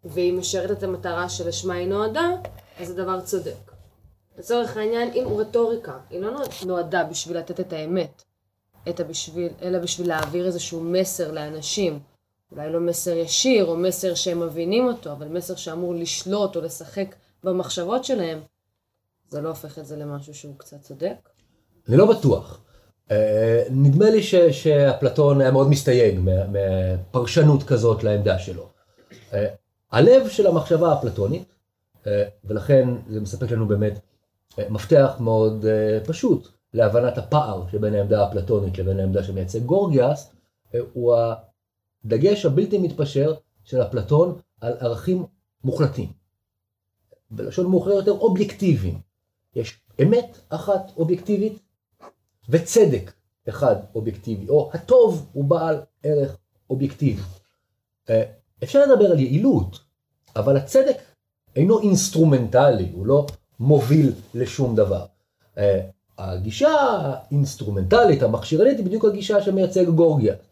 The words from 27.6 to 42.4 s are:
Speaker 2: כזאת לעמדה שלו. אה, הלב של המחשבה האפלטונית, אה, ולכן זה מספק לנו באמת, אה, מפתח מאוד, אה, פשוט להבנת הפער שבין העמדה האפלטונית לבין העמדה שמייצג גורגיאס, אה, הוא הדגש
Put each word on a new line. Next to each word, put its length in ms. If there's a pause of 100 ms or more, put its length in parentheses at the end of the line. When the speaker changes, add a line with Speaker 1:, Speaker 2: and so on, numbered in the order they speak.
Speaker 2:
כזאת 420
לעמדה 340
שלו. 300 (680)
אה, 120 (460)
הלב 360
של 180
המחשבה 460
האפלטונית, 640 (520)
אה, 180 (200)
ולכן 440 (200)
זה 120
מספק 300
לנו 180
באמת, 300 (600)
אה, 120
מפתח 500
מאוד, 460
אה, 400
פשוט 420 (260)
להבנת 440
הפער 540
שבין 220
העמדה 300
האפלטונית 540
לבין 220
העמדה 220
שמייצג 400
גורגיאס, 720 (420)
אה, 60 (120)
הוא 240 (880)
הדגש 420